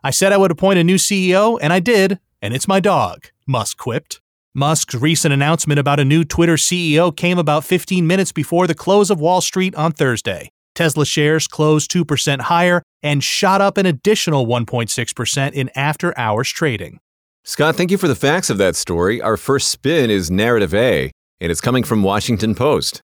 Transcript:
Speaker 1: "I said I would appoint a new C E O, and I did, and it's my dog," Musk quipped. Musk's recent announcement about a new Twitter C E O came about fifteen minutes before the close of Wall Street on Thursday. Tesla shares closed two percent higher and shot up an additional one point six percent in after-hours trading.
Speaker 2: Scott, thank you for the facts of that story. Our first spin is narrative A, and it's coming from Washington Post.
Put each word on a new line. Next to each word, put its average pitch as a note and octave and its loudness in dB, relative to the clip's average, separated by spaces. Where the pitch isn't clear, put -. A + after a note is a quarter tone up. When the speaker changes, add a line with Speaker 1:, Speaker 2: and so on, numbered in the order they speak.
Speaker 1:
"I C#3 -2
said G3 2
I G3 4
would F#3+ 4
appoint F#3+ 2
a E3 4
new F#3 4
C F#3 0
E F#3 4
O, A3+ 2
and D3+ 0
I F#3 2
did, G3 2
and G#2 -6
it's C3 -4
my G3 2
dog," D3+ -2
Musk B2 -4
quipped. - -8
Musk's C#3+ -2
recent D3+ 0
announcement D3 0
about C#3+ 0
a C#3 2
new D3+ 2
Twitter E3+ 2
C E3+ 0
E D#3 4
O F3 2
came F3+ -2
about D3+ 0
fifteen F3+ 0
minutes F#3 0
before E3+ 0
the E3 -2
close G3+ 2
of E3+ 0
Wall F3+ 2
Street F#3 -2
on D#3 -2
Thursday. A2+ -4
Tesla D#3 0
shares D3+ 0
closed D3+ 0
two C#3 0
percent C#3 -2
higher F3 2
and D3 0
shot G3 0
up G3 2
an F#3+ 2
additional E3 0
one A#2 0
point A#2 -4
six - -6
percent C3+ -4
in C3 -4
after-hours C3 -2
trading. G2+ -6
Speaker 2:
Scott, D#3 0
thank F#3 0
you G3 2
for F#3+ 0
the B2 2
facts E3 0
of G#2+ -2
that F#2+ 2
story. F#2 -2
Our A2 0
first - -2
spin C3+ 0
is F#2 0
narrative G2+ 0
A, G2 0
and E2+ -4
it's E2 -2
coming B2 0
from G#2+ 0
Washington G#2 0
Post. B2+ -2